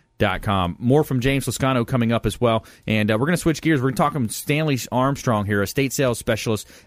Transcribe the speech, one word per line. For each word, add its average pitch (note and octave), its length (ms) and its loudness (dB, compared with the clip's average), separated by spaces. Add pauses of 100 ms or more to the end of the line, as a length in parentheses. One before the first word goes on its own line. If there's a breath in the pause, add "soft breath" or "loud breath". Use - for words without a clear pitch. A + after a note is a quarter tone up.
(180 soft breath)
dot F#2 240 0
com. F#2 380 0
More C3 240 4
from C3+ 160 -2
James C3 260 0
Lascano C3 400 0
coming A#2 260 0
up A#2 140 0
as G#2+ 160 -2
well. A2+ 240 0 (220 loud breath)
And, G#2+ 240 2
uh, A2 80 2
we're C3 80 0
gonna F3 100 2
switch D#3 240 0
gears. D3+ 220 2
We're C3+ 80 0
talking C#3+ 380 0
Stanley D3 500 -2 (120)
Armstrong B2+ 540 0
here, G2+ 160 0
estate C3 320 -2
sales B2+ 240 0
specialist, A2 500 -2 (200 loud breath)